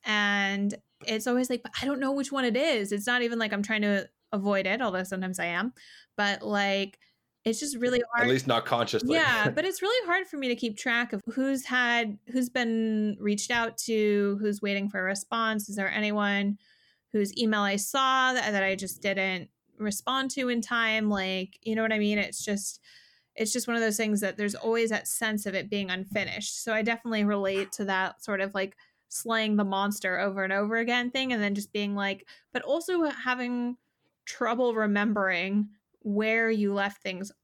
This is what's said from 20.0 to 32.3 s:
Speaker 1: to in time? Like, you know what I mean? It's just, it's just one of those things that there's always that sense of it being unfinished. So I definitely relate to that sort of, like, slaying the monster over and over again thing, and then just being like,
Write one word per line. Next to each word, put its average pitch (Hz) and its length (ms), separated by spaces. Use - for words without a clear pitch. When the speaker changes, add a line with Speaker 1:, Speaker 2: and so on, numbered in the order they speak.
Speaker 1:
to 254 180
in 240 100
time? 220 480
Like, 190 540
you 220 140
know 220 60
what 220 100
I 220 80
mean? 208 180
It's - 260
just, 202 360
it's 220 160
just 240 160
one 233 80
of 233 60
those 214 140
things 214 240
that 196 160
there's 208 200
always 226 340
that - 180
sense 214 380
of 190 80
it 190 160
being 202 200
unfinished. 190 760
So 226 100
I 220 80
definitely 226 420
relate 196 480
to 214 140
that 190 360
sort 202 200
of, 196 120
like, 190 220
slaying 220 480
the 208 80
monster 196 560
over 196 240
and 190 80
over 208 240
again 240 340
thing, 262 220
and 220 100
then 202 120
just 202 180
being 208 220
like, 196 340